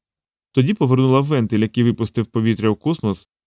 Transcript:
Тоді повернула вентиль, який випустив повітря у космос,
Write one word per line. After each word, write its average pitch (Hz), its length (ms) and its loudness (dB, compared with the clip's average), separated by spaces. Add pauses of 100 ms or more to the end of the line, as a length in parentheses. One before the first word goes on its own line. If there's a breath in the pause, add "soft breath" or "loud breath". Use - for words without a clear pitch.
(520)
Тоді 135 220 2
повернула 131 460 2
вентиль, 131 400 -2
який 110 240 0
випустив 117 420 -2
повітря 113 440 -2
у 104 60 0
космос, 120 520 -4 (180)